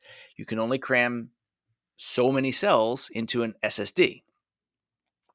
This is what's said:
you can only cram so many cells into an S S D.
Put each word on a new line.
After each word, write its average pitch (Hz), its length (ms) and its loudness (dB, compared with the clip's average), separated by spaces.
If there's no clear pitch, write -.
you 107 80 -14
can 113 140 -4
only 117 180 0
cram 120 540 0
so - 340 0
many 135 200 0
cells 123 580 2
into 117 340 -2
an 113 200 -4
S 107 160 0
S 101 120 -2
D. - 320 0